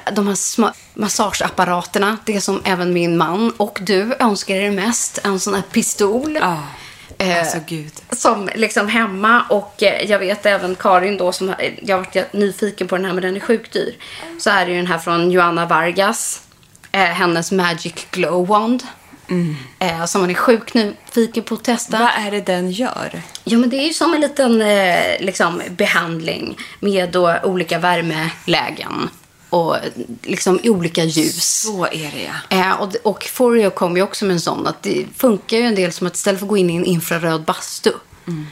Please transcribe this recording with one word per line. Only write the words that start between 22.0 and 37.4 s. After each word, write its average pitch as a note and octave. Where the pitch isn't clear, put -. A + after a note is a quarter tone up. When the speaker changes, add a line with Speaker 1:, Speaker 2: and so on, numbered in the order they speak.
Speaker 2:
är G3
det G3+
den F#3
gör? F3
Speaker 1:
Jo, A3+
men B3
det C4+
är C#4
ju E4
som D#4+
en D4+
liten, C4
eh, F#3
liksom, F3+
behandling E3+
med F#3+
då F3
olika F3
värmelägen E3
och E3
liksom F3+
i A#3
olika E3+
ljus. D#3
Speaker 2:
Så G3+
är D3+
det, F#2
ja. F#3+
Speaker 1:
Eh, F#3
och, F#3+
och G3+
Foreo A#3
kom F3
ju F#3
också G3+
med F#3+
en E3+
sån, -
att D#3
det E3+
funkar A3+
ju A#3
en A#3
del F3+
som F3+
att E3+
istället G3
för G#3
att G3
gå G#3
in F3+
i E3+
en E3+
infraröd E3